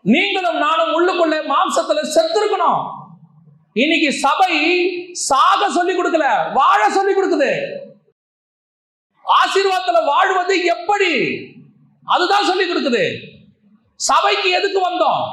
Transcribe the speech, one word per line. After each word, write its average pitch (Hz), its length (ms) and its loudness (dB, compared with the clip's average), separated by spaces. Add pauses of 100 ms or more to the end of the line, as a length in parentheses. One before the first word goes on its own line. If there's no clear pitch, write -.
நீங்களும் 359 600 0
நானும் 320 300 0
உள்ளுக்குள்ளே 339 440 0 (120)
மாம்சத்துல 311 520 0 (120)
செத்துருக்கணும். 349 680 0 (1000)
இன்னைக்கு 311 260 0 (160)
சபை 349 280 2 (760)
சாக 339 320 4 (160)
சொல்லி 359 180 0
கொடுக்கல, 320 320 0 (300)
வாழ 381 240 4 (160)
சொல்லி 392 180 2
கொடுக்குது. 302 360 0 (1700)
ஆசீர்வாதத்துல 359 760 2 (100)
வாழ்வது 370 440 0 (180)
எப்படி? 370 400 -2 (920)
அதுதான் 370 420 0
சொல்லி 370 180 0
கொடுக்குது. 247 380 -2 (920)
சபைக்கு 392 580 0
எதுக்கு 381 300 0
வந்தோம்? 277 460 0